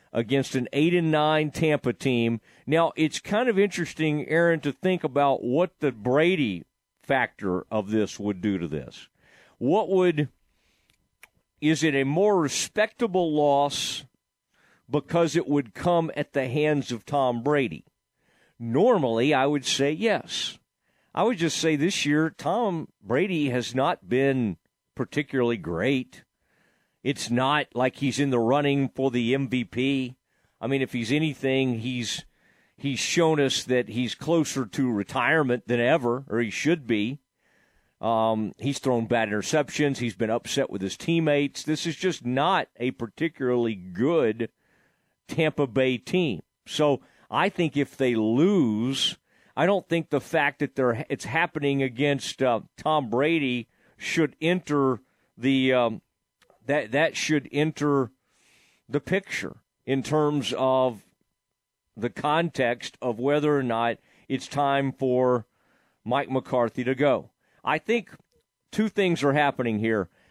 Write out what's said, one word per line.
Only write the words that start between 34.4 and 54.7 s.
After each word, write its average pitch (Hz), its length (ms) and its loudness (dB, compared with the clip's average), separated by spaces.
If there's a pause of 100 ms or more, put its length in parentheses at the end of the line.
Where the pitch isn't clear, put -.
to 127 260 -2
retirement 123 760 0
than 120 120 0
ever, 123 480 0
or 117 120 -2
he 117 80 -2
should 147 380 -2
be. 113 320 0 (840)
Um, 110 580 0
he's 139 200 -4
thrown 120 260 0
bad 113 240 0
interceptions. 139 720 0
He's 120 180 -4
been 110 140 -2
upset 120 400 -2
with 98 100 -6
his 95 160 -4
teammates. 147 680 0
This 151 240 -4
is 160 80 -4
just 180 300 -4
not 143 440 0 (100)
a 127 140 -2
particularly 123 840 -2
good 113 760 0 (800)
Tampa 156 380 0
Bay 131 320 0
team. 151 440 -2 (240)
So 147 360 2 (280)
I 156 200 0
think 165 260 -2
if 139 220 -2
they 127 160 2
lose, 123 1040 2 (380)
I 156 100 2
don't 190 220 0
think 165 200 -2
the 143 120 0
fact 147 400 -2
that 147 140 -4
they're, 123 360 0
it's 139 160 -6
happening 143 560 -2
against, 135 600 -2
uh, 120 180 2 (180)
Tom 147 320 -2
Brady 131 580 0 (280)
should - 440 -2
enter 147 600 0 (360)